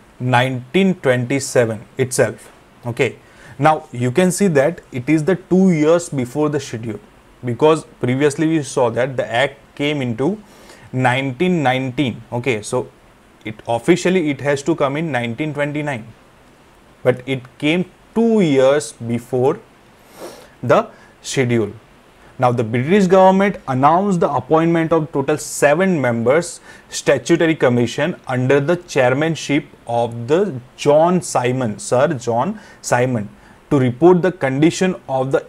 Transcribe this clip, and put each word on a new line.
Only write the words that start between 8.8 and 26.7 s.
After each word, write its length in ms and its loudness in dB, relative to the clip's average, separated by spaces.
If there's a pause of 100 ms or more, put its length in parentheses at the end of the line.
that 260 -2
the 160 -4
act 260 -2 (180)
came 260 -2
into 400 -4 (500)
nineteen 720 0
nineteen. 580 -2 (120)
Okay, 280 -2
so 280 -4 (560)
it 100 -10 (100)
officially, 640 0
it 120 -6
has 220 -2
to 120 -2
come 220 -2
in 120 -4
nineteen 440 -6
twenty-nine, 520 -6 (960)
but 240 0
it 180 -6 (140)
came 320 0 (240)
two 280 2
years 500 2
before 680 -2 (1000)
the 280 2 (320)
schedule. 500 -2 (640)
Now, 140 2
the 140 0
British 420 2
government 580 4
announced 540 2
the 100 0
appointment 640 0
of 220 0
total 240 -2
seven 640 0
members 580 0 (300)